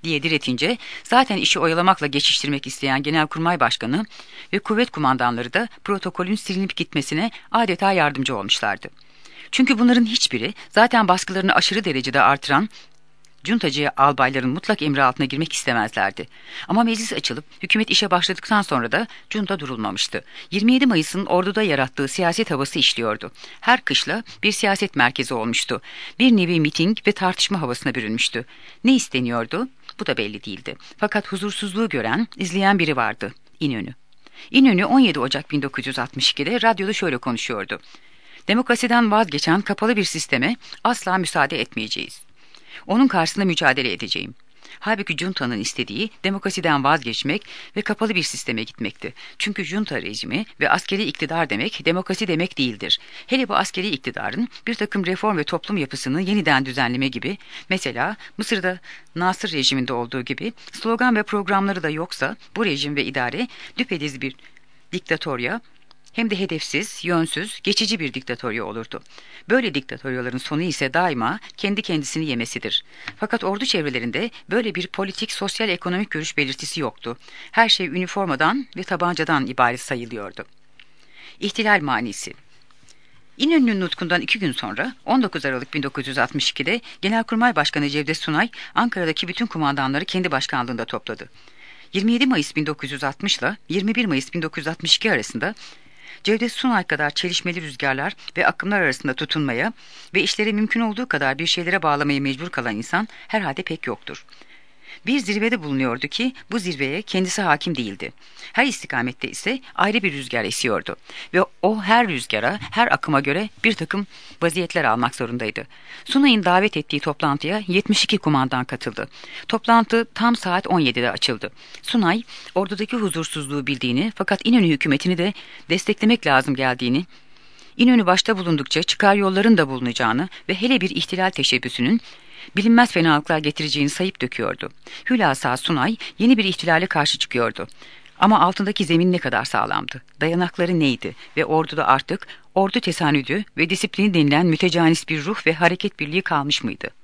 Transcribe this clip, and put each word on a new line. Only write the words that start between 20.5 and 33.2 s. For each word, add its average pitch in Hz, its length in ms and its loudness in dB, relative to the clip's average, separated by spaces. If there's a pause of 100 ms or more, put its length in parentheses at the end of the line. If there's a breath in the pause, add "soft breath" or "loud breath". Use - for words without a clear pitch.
Yirmi 208 220 4
yedi 262 120 6
Mayıs'ın 190 400 2
orduda 185 380 2
yarattığı 139 440 0
siyaset 175 440 0
havası 139 280 -2
işliyordu. 110 520 0 (280 loud breath)
Her 247 220 4
kışla 156 420 -2 (200 loud breath)
bir 208 80 4
siyaset 196 440 0
merkezi 123 380 2
olmuştu. 113 480 -2 (380 loud breath)
Bir 240 180 8
nevi 175 220 2
miting 165 380 2 (100)
ve 202 40 4
tartışma 185 500 -2
havasına 123 340 -2
bürünmüştü. 113 500 -2 (380 loud breath)
Ne 262 120 6
isteniyordu? 123 720 -2 (320)
Bu 208 60 -4
da 127 120 0
belli 104 280 -4
değildi. 104 300 -10 (220 loud breath)
Fakat 208 300 -2
huzursuzluğu 196 600 -4
gören, 127 380 -2 (100)
izleyen 196 420 2
biri 156 160 2
vardı. 107 380 -2 (260)